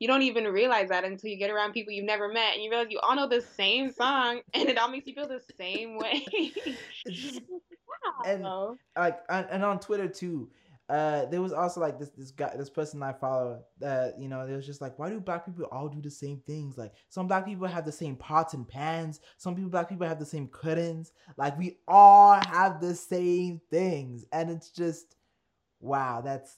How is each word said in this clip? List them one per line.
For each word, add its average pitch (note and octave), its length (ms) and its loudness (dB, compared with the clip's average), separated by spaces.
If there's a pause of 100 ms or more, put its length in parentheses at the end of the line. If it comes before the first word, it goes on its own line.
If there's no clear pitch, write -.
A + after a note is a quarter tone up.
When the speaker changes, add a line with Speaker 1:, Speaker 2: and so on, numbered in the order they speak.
Speaker 1:
You A3 80 -2
don't C4+ 140 4
even A#3 220 0
realize G#3 440 2
that F#3 160 0
until G3 260 -8
you G3 80 -10
get G3+ 120 -2
around G#3 220 -2
people G#3 200 -8
you've G3+ 140 -8
never G#3 220 -2
met, G#3+ 260 0
and G#3 80 -6
you G#3+ 80 -6
realize A#3 200 -2
you G#3+ 100 -6
all B3 140 2
know C#4 140 0
the A#3+ 120 2
same A#3+ 520 -2
song, B3 540 0
<laughs> - 80 -20
and - 140 2
it A#3+ 100 2
all A#3 100 2
makes C4+ 180 -8
you C4+ 80 -14
feel C#4+ 140 -8
the B3+ 140 -10 (160)
same G#3 380 -8
way. A3+ 360 -4
<laughs> D#4+ 460 -4 (260)
Speaker 2:
It's G#3 180 -10
just B3+ 200 -12 (440)
Speaker 1:
Wow. A#4 380 -10
Speaker 2:
and, F#3+ 300 -4 (420)
like, E3+ 320 0
and, F#3 220 -2
and F#3+ 140 -2
on G3+ 160 0
Twitter G3+ 280 -4
too, D#3+ 420 -8 (380)
uh, D3+ 380 0
there F3 160 -2
was F#3 100 -4
also, F3 280 -2
like, D3+ 180 -2
this, D3 120 -12
this C3+ 200 -20
guy, - 260 -6
this C#3 140 -8
person D3 320 -6
I C3+ 100 -6
follow B2+ 520 -4 (140)
that, C3 420 -2
you C3+ 80 -10
know, C3 180 -8
they C3+ 80 -8
was C3+ 120 -8
just C#3+ 140 -14
like, C3 180 -10
"Why D#3+ 120 -6
do A3 100 -8
black F3 240 -6
people E3+ 280 -10
all C3+ 160 -8
do D3 120 -10
the D3 100 -10
same C#3+ 360 -12
things? D3 320 -10
Like, G#2+ 140 -12 (160)
some F#3 180 -6
black F#3+ 180 0
people F#3+ 220 -8
have E3+ 180 -6
the D3+ 80 -6
same D3 240 -8
pots D#3+ 380 0
and B2 140 -10
pans. D#3 520 -6 (160)
Some F3+ 200 -6
people, F#3 140 -6
black E3+ 180 -2
people F3+ 180 -4
have D#3+ 140 -4
the D3 60 -8
same C#3+ 220 -8
curtains. E3 640 -4 (240)
Like, C#3 220 -2
we F3+ 200 -6 (100)
all G3+ 460 12
have F#3 460 2
the F3 140 -2
same F3+ 640 0 (100)
things." C#3+ 600 -2
And E3 180 -2
it's E3 200 -10
just, E3+ 460 -6 (640)
wow, B2+ 400 -2
that's, C3+ 380 -8